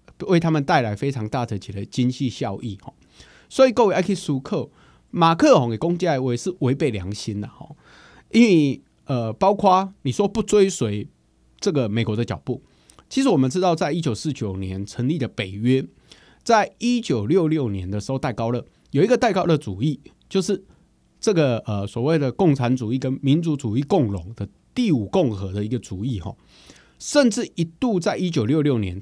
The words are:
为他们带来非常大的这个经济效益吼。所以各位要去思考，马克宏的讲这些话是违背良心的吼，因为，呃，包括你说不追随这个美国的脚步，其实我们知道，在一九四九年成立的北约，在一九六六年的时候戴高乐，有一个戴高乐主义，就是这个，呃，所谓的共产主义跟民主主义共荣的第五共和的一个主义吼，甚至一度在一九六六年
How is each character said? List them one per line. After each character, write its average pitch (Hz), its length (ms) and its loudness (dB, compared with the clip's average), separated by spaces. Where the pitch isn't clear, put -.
为 170 120 4
他 165 120 0
们 151 120 0
带 156 180 2
来 107 140 -2
非 139 160 -4
常 110 160 -6
大 123 160 -4
的 113 140 -6
这 95 160 -12
个 98 100 -8
经 123 240 0
济 127 220 -2
效 107 320 -6
益 101 200 -8
吼。 - 120 -20
所 262 180 6
以 254 40 4
各 220 160 4
位 180 80 2
要 185 60 2
去 196 120 0
思 147 260 -4
考， 143 300 -6
马 165 240 2
克 240 260 6
宏 120 120 0
的 110 60 -4
讲 170 200 -2
这 175 100 -2
些 139 140 0
话 127 140 0
是 175 240 -6
违 131 160 2
背 139 160 0
良 98 220 -6
心 104 280 -8
的 104 60 -8
吼， - 280 -20
因 226 120 6
为， 156 380 4
呃， 117 280 -2
包 - 200 2
括 190 400 2
你 131 80 -2
说 202 160 0
不 214 140 -2
追 208 280 4
随 104 380 -4
这 202 120 -2
个 131 180 0
美 110 140 0
国 107 120 -2
的 117 100 -2
脚 95 180 -8
步， - 180 -6
其 269 140 -2
实 269 60 4
我 180 80 4
们 131 120 4
知 175 120 -2
道， 180 120 4
在 170 200 -2
一 170 80 -4
九 135 120 -2
四 143 200 -4
九 95 240 -6
年 95 280 -6
成 123 220 -6
立 165 100 0
的 120 120 -4
北 95 220 -8
约， 123 340 0
在 220 360 2
一 240 200 0
九 117 260 -2
六 160 220 2
六 151 220 0
年 95 200 -6
的 101 120 -4
时 - 100 -8
候 135 80 -2
戴 131 140 -4
高 113 180 -4
乐， 123 140 -4
有 139 100 2
一 208 60 4
个 240 100 4
戴 233 140 2
高 180 140 0
乐 165 100 4
主 101 260 -4
义， 143 160 -2
就 196 140 -2
是 190 200 -2
这 220 120 2
个， 135 260 2
呃， 101 280 -6
所 117 160 -6
谓 160 160 2
的 135 100 0
共 165 240 2
产 127 220 0
主 117 160 -4
义 131 80 -2
跟 135 220 -4
民 143 200 2
主 165 140 -2
主 113 220 -4
义 139 40 0
共 143 300 0
荣 95 240 -8
的 101 100 -8
第 240 160 0
五 113 140 0
共 143 260 0
和 95 220 -8
的 104 100 -4
一 107 60 -6
个 117 100 -4
主 95 240 -10
义 123 160 -4
吼， - 180 -10
甚 269 320 2
至 240 240 -4
一 170 80 0
度 196 340 -2
在 165 200 -2
一 180 120 -2
九 135 160 -2
六 147 160 2
六 139 160 2
年 95 240 -4